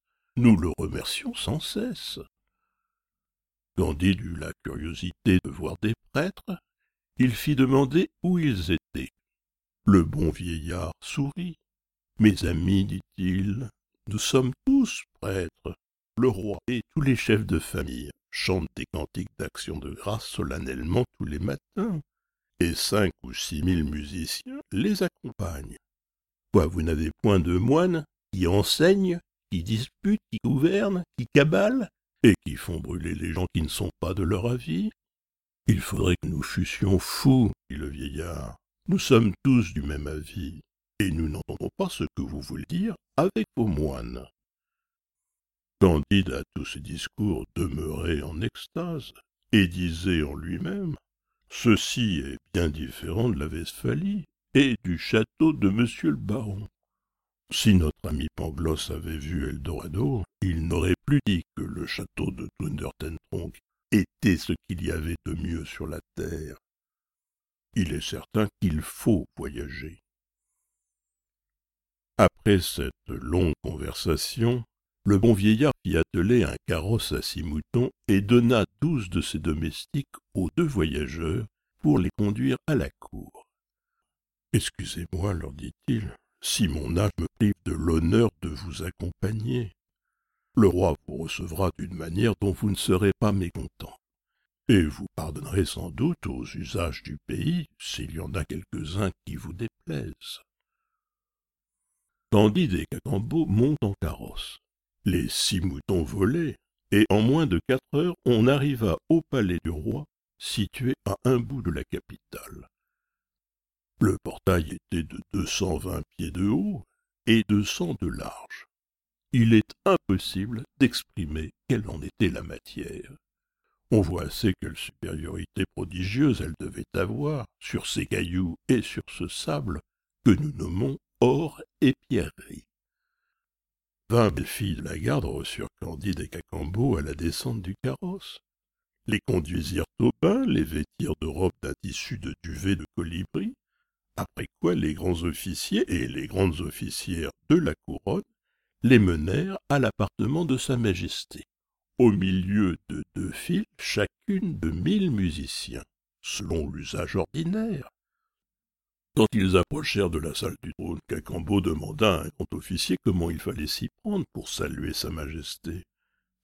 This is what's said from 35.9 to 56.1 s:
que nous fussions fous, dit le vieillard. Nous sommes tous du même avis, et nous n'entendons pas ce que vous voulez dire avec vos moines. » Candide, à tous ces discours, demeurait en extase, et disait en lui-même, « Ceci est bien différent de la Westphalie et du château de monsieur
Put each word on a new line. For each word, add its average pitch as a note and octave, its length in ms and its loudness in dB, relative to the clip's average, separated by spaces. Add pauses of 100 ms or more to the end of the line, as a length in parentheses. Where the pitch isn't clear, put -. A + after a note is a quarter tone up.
que - 80 -4
nous D#2+ 120 -2
fussions - 560 0
fous, B2+ 540 4 (180)
dit - 60 -8
le D2+ 140 -8
vieillard. D2 640 -8 (320)
Nous F#3 120 2
sommes A2+ 340 6 (100)
tous A#2+ 300 4
du D2+ 80 -4
même C#2+ 260 -6
avis, D2+ 540 -8 (380)
et G2 120 2
nous D#2+ 160 0
n'entendons - 500 -6
pas F#3 120 -2
ce - 160 -4 (100)
que - 60 -4
vous C#2+ 200 -6
voulez - 280 -10
dire F#3 260 -2 (220)
avec G3 280 0 (100)
vos A2+ 120 0
moines. » B1+ 580 -4 (1500)
Candide, F#2 520 6
à C2+ 120 -6 (120)
tous C#2 100 -6
ces - 140 -12
discours, E2 760 -6
demeurait D#2 720 -4
en D#2 180 -8
extase, E3 720 -8 (380)
et G2+ 160 6
disait F2 560 0
en C#2+ 120 -6
lui-même, « F#2 600 -6 (540)
Ceci A2 720 2
est C2+ 180 -8 (160)
bien E2+ 160 2
différent D#2+ 600 -4
de F2+ 80 0
la C#2+ 100 -4
Westphalie D3+ 760 -4 (300)
et C3 300 6
du F2+ 140 -2
château D3+ 560 2
de A2 160 4
monsieur A#2 420 0